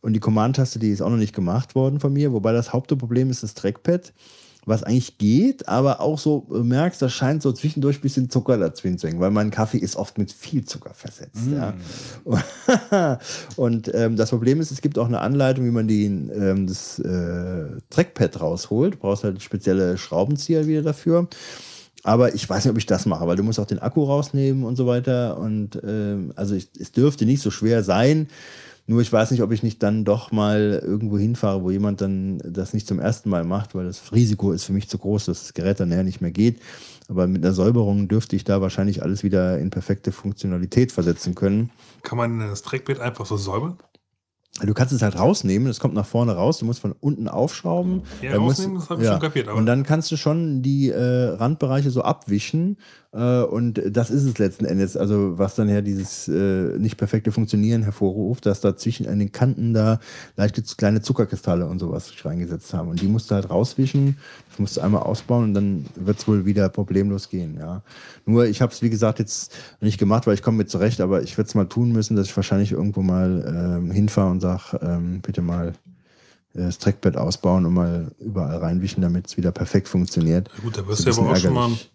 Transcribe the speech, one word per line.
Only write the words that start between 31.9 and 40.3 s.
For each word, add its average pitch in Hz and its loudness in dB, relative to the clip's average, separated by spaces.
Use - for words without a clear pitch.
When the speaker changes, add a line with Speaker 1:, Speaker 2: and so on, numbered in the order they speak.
Speaker 1:
dann 95 -2
das 92 -6
nicht 104 -4
zum 95 -2
ersten 107 -2
Mal 87 0
macht, 98 -4
weil 92 -4
das - -10
Risiko 107 2
ist 82 -4
für - -4
mich 98 -2
zu - -8
groß, 101 -2
dass 87 -4
das - -18
Gerät 95 0
dann 87 0
nachher 90 0
nicht 92 -4
mehr 87 -2
geht. 113 2
Aber 90 0
mit 92 0
einer 92 4
Säuberung 101 2
dürfte 107 0
ich 95 -2
da 98 2
wahrscheinlich 95 -2
alles 98 -2
wieder 92 2
in 78 -2
perfekte 98 -4
Funktionalität 98 0